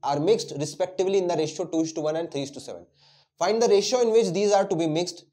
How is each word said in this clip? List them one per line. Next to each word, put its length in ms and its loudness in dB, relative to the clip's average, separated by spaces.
are 160 0
mixed 360 0
respectively 600 -2
in 100 2
the 80 0
ratio 300 -2
two 160 -2
is 100 -2
to 100 -6
one 140 -2
and 160 -6
three 120 -6
is 80 -10
to 100 -16
seven. 240 -16
Find 200 0
the 60 4
ratio 320 4
in 120 2
which 180 4
these 240 2
are 120 4
to 120 -2
be 120 0
mixed 300 -4